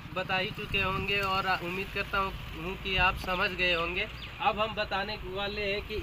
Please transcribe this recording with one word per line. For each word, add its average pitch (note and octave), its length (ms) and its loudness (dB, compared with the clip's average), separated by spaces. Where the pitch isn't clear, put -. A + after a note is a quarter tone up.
बता F#3 220 0
ही F#3 120 2
चुके G3+ 300 -2
होंगे G3 420 2
और F#3+ 260 2
उम्मीद F#3 300 -4
करता G3 240 0
हूँ, F#3+ 140 2
हूँ E3 260 -4
कि F#3+ 140 0
आप F#3 200 6
समझ F#3 340 0
गए F3+ 240 4
होंगे। F3 320 0
अब G3+ 180 4
हम A3 140 0
बताने G3+ 420 -2
वाले G3+ 360 -2
हैं G3+ 200 0
कि G#3+ 200 -6